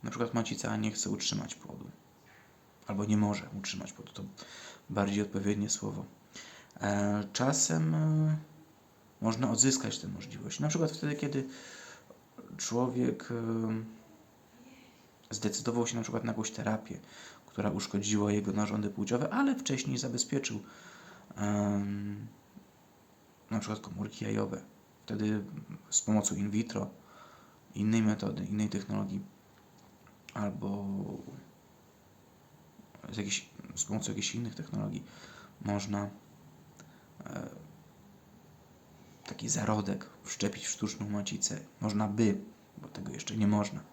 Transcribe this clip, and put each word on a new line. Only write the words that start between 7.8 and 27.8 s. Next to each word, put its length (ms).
e, 420
można 300
odzyskać 480
tę 100
możliwość. 520
Na 80
przykład 240
wtedy, 220
kiedy 340
człowiek, 720
e, 40
zdecydował 560
się 100
na 60
przykład 220
na 80
jakąś 180
terapię, 480
która 240
uszkodziła 640
jego 200
narządy 380
płciowe, 400
ale 240
wcześniej 440
zabezpieczył, 640
em, 880
na 80
przykład 220
komórki 440
jajowe. 380
Wtedy 400
z 120
pomocą 320
in 160
vitro, 400
innej 280